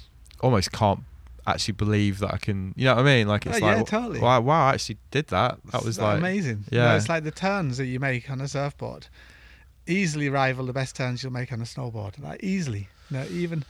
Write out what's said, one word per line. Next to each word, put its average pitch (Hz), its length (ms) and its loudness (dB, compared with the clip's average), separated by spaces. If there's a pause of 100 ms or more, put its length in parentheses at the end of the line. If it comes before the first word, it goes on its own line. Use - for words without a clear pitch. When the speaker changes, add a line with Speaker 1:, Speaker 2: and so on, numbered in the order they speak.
(420)
Speaker 1:
almost 123 300 4
can't 101 280 2 (480)
actually - 260 -2
believe 104 460 2
that 101 140 -2
I 95 40 -4
can, 95 380 -4
you 127 100 0
know 127 100 6
what 120 60 4
I 135 40 4
mean? 123 220 6
Like, 104 180 0
it's 233 120 -2
Speaker 2:
Oh, - 20 0
Speaker 1:
like, - 40 2 (140)
Speaker 2:
yeah, - 60 2
Speaker 1:
w-, - 20 -2
Speaker 2:
totally. 214 340 -2
Speaker 1:
wow, 117 220 6
wow, 143 260 4
I 135 60 4
actually - 240 -4 (140)
did 147 160 -2
that. 101 380 0
That 104 120 -6
Speaker 2:
It's - 80 -4
Speaker 1:
was 113 120 -2
Speaker 2:
that 104 60 -2
Speaker 1:
like, 107 160 4
Speaker 2:
amazing. 170 520 -2
Speaker 1:
yeah. 120 180 6
Speaker 2:
No, 110 60 6
it's 101 140 2
like 165 140 0
the 156 80 -6
turns 185 460 -2
that 135 80 -2
you 127 140 -2
make 131 320 -2
on 131 100 -6
a 139 60 -4
surfboard. 139 600 -6 (800)
Easily 156 420 0
rival 131 360 2
the 127 80 -4
best 131 220 -4
turns 123 260 -4
you'll 131 120 -8
make 123 200 -6
on 113 80 -4
a 120 40 -6
snowboard. 113 560 -8
Like, 151 220 -10
easily. 147 440 -2 (240)
You 135 60 -4
know, 139 120 -6
even, 170 400 -4